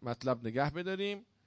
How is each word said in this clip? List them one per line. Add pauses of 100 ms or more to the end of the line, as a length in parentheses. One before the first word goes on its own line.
مطلب
نگه
بداریم. (200)